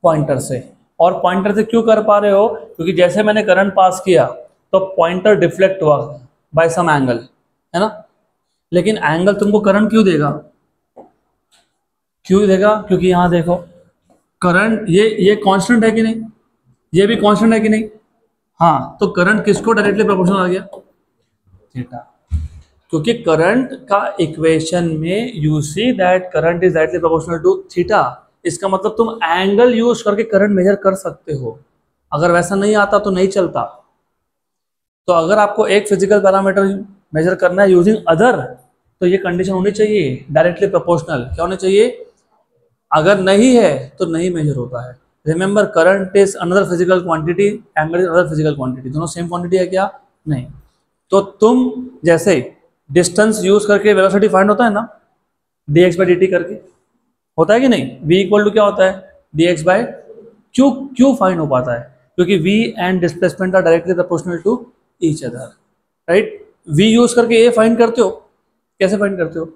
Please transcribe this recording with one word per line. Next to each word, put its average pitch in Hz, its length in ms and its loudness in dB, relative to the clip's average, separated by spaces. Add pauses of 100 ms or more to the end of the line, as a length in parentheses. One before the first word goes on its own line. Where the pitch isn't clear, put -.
Pointer 147 360 0
से। 127 220 -8 (380)
और 185 220 2
pointer 190 320 -2
से 214 100 0
क्यों 226 180 0
कर 220 200 2
पा 208 160 2
रहे 208 140 0
हो? 202 160 4
क्योंकि - 460 -8
जैसे 175 280 2
मैंने 214 200 0
current 190 320 2
pass 185 300 2
किया 165 200 4 (480)
तो 190 60 2 (160)
pointer 185 420 2
deflect 180 460 0
हुआ 151 140 2 (560)
by 160 160 2
some 170 220 -2
angle, 131 280 0 (560)
है 170 60 -2
ना? 214 240 -6 (680)
लेकिन 180 260 0
angle 170 360 0
तुमको 202 260 0
current 202 300 2
क्यों 220 140 4
देगा? 147 260 0 (2000)
क्यों 202 220 2
देगा? 196 300 2
क्योंकि 185 300 -2
यहाँ 180 220 2
देखो 175 260 0 (880)
current, 196 460 0
ये, 202 200 4 (120)
ये 196 180 4
constant 202 460 2
है 220 60 4
कि 220 120 0
नहीं? 226 200 -2 (680)
ये 190 140 4
भी 220 120 0
constant 208 360 2
है 220 60 0
कि 220 80 -2
नहीं? 220 200 0 (720)
हाँ, 151 400 0
तो 202 100 0
current 196 340 0
किसको 214 280 0
directly 202 320 0
proportional 190 320 0
आ 180 100 0
गया? 190 200 -4 (1080)
theta। 123 340 -14 (840)
क्योंकि 160 240 -2
current 180 540 0 (180)
का 202 120 0 (200)
equation 160 760 -2
में 180 460 -6
you 151 220 0
see 208 220 -4 (120)
that 185 340 0
current 170 320 -2
is 170 100 2
directly 160 260 0
proportional 160 400 -2
to 185 140 2 (140)
theta, 175 340 0 (420)
इसका 175 240 -6
मतलब 196 280 -4
तुम 226 280 -2
angle 196 500 2
use 233 300 0
करके 208 200 -2
current 208 280 0
measure 196 240 2
कर 196 200 0
सकते 160 380 -10
हो, 123 240 -10 (540)
अगर 165 200 0
वैसा 175 220 0
नहीं 202 220 0
आता 202 220 0
तो 208 120 -4
नहीं 190 180 0
चलता। 170 340 -2 (1500)
तो 180 60 2
अगर 170 240 2
आपको 208 300 0
एक 208 200 0
physical 196 320 2
parameter 196 440 2 (500)
measure 165 220 0
करना 185 260 0
है 196 80 4
using 185 260 4 (140)
other, 208 240 2 (680)
तो 185 60 0
ये 180 120 2
condition 185 340 -4
होनी 185 200 -2
चाहिए 202 600 -2
directly 170 360 0
proportional। 165 560 -2
क्या 160 180 -8
होनी 185 140 -4
चाहिए? 196 320 2 (1040)
अगर 180 300 2
नहीं 202 360 4
है 185 180 4 (240)
तो 185 80 -2
नहीं 165 260 -4
measure 151 240 -4
होता 123 320 -10
है। 123 80 -20 (300)
Remember, 190 360 0 (100)
current 185 440 2
is 196 220 2
another 180 280 0
physical 180 360 0
quantity, 175 500 -2 (260)
angle 165 220 -2
is 185 80 0
another 170 200 0
physical 156 280 -2
quantity। 127 360 -8
दोनों 160 160 -6
same 170 200 -8
quantity 175 280 -4
है 180 100 0
क्या? 185 240 -2 (360)
नहीं। 135 200 -4 (640)
तो 196 80 4 (200)
तुम 247 300 2 (340)
जैसे 170 300 2 (560)
distance 208 540 0
use 202 220 2
करके 208 280 2
velocity 196 340 2
find 190 220 2
होता 208 140 2
है 220 80 0
ना, 214 140 -4 (840)
dx 170 300 4
by 190 80 2
dt 180 200 2
करके, 180 280 -4 (840)
होता 165 160 2
है 240 60 2
कि 269 80 2
नहीं? 175 160 2 (180)
V 165 160 2
equal 202 280 2
to 208 60 0
क्या 208 120 2
होता 202 200 0
है? 190 380 -6 (140)
dx 165 280 0
by, 180 120 2 (800)
क्यों, 269 160 4 (180)
क्यों 262 280 2
फाइंड 185 240 0
हो 151 60 -4
पाता 127 280 -2
है? 120 80 -10 (360)
क्योंकि 180 220 0
V 190 160 0 (240)
and 180 240 -2
displacement 185 500 -2
are 185 80 4
directly 170 320 2
proportional 175 460 -4
to 226 160 0 (440)
each 156 240 -2
other, 123 220 -12 (600)
right? 190 240 0 (380)
V 175 180 4
use 233 280 4
करके 233 320 4
A 233 80 0
फाइंड 226 220 2
करते 233 240 2
हो, 190 80 0 (720)
कैसे 190 160 0
फाइंड 196 220 -2
करते 160 200 -6
हो? 165 180 -10